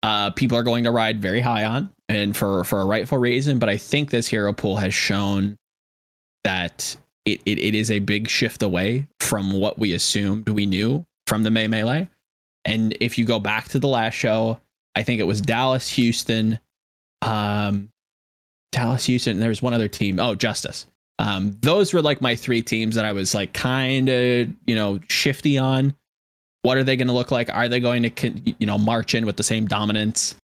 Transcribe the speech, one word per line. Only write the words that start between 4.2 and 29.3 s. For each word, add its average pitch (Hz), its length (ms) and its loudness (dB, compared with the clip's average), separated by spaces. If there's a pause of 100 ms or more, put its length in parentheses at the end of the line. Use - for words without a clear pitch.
hero 104 240 0
pool 98 240 -2
has 92 180 -2
shown 101 640 0 (880)
that 92 520 -4 (300)
it, 104 180 0
it, 104 140 0
it 107 160 0
is 110 160 0
a 104 80 2
big 104 300 -2
shift - 340 -2
away 104 440 0 (140)
from 98 320 0
what 98 260 0
we 104 140 0
assumed 101 560 0
we 104 180 2
knew 110 380 0 (220)
from 110 160 0
the 110 80 2
May 110 180 2
Melee. 117 400 0 (560)
And 110 360 0
if 117 180 -2
you 117 60 2
go 113 140 2
back 107 320 -2
to 139 80 -2
the 139 100 0
last 113 260 0
show, 113 460 0 (340)
I 107 80 0
think 113 180 0
it 101 60 2
was 104 140 0
Dallas, 127 500 0
Houston, 117 680 0 (640)
um, 104 680 -2 (840)
Dallas, 117 340 0
Houston, 123 260 0
and 104 100 0
there 113 80 2
was 107 120 -4
one 120 120 0
other 113 140 2
team. 98 300 -2
Oh, 113 160 0
Justice. - 520 -4 (320)
Um, 101 420 -2
those 185 320 4
were, 175 80 4
like, 147 220 0
my 120 120 2
three 117 280 0
teams 110 320 -2
that 110 100 2
I 107 80 -2
was, 98 220 -2
like, 98 180 -2
kinda, 127 960 2 (200)
you 120 80 2
know, 101 240 0 (120)
shifty 143 480 2
on. 131 360 2 (680)
What 127 160 4
are 135 60 2
they 131 120 2
gonna 127 160 2
look 123 180 0
like? 120 240 0
Are 117 140 0
they 123 120 2
going 120 240 2
to 113 60 0
con-, - 320 -4 (160)
you 107 80 0
know, 104 120 0
march 110 360 2
in 113 120 2
with 101 100 -2